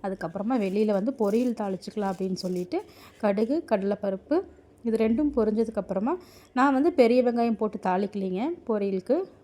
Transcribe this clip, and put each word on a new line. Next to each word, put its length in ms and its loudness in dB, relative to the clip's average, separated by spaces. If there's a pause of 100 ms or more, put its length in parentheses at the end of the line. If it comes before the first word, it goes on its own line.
அதுக்கப்புறமா 600 -4
வெளியில 340 2
வந்து 220 -2
பொரியல் 400 2
தாளிச்சுக்கலாம் 520 -4
அப்படின்னு 320 -4
சொல்லிட்டு, 340 -4 (440)
கடுகு, 340 2 (140)
கடலைப்பருப்பு 640 -2 (500)
இது 100 0
ரெண்டும் 380 2
பொரிஞ்சதுக்கப்புறமா, 760 0 (440)
நான் 200 4
வந்து 140 4 (100)
பெரிய 260 6
வெங்காயம் 360 0
போட்டு 160 -4 (100)
தாளிக்கலைங்க 560 -2 (240)
பொரியலுக்கு. 480 0 (280)